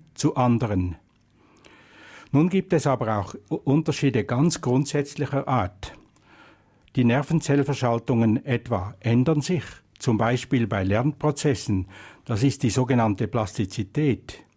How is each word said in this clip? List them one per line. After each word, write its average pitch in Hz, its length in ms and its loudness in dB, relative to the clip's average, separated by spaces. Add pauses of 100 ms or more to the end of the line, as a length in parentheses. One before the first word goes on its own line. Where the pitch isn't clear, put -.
(140)
zu - 220 -2
anderen. 107 600 0 (1300)
Nun 156 180 4
gibt 185 240 0
es 156 140 2
aber 117 320 0
auch 95 160 -6 (160)
U-, 156 60 -4
Unterschiede 139 680 0
ganz 143 360 0
grundsätzlicher 139 880 -2
Art. - 460 -2 (1000)
Die 131 100 2
Nervenzellverschaltungen 127 1400 2
etwa 117 540 -4
ändern 127 400 2
sich, 147 240 -2 (340)
zum 117 180 0
Beispiel 117 520 0
bei 98 160 -2
Lernprozessen. 117 1040 0 (360)
Das 117 200 -2
ist - 180 0
die 123 80 2
sogenannte 117 560 2
Plastizität. 113 1160 -4 (120)